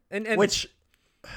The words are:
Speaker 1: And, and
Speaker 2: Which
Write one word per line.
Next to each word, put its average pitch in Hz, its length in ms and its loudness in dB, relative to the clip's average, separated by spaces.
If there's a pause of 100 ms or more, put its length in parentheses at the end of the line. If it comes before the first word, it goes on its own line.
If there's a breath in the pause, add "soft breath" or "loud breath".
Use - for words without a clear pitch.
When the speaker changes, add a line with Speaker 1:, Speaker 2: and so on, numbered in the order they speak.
(120)
Speaker 1:
And, 208 160 -6
and 220 100 0
Speaker 2:
Which 196 300 2 (680 loud breath)